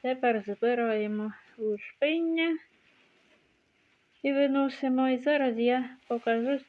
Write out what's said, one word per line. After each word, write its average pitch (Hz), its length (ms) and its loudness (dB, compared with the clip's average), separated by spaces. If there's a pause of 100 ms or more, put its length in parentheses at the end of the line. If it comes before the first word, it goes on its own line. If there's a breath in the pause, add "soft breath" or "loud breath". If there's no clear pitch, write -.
Тепер 254 440 0
збираємо 214 840 -2 (260 loud breath)
лушпиння 320 1000 -2 (1600)
і 277 100 0
виносимо. 269 760 2
І 254 100 2
зараз 269 400 0
я 247 320 0 (180)
покажу 233 500 -2 (100)